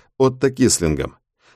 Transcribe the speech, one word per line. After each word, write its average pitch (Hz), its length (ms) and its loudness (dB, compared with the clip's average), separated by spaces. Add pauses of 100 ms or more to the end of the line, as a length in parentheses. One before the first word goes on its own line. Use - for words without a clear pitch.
(200)
Отто 131 320 0
Кислингом. 82 640 0 (400)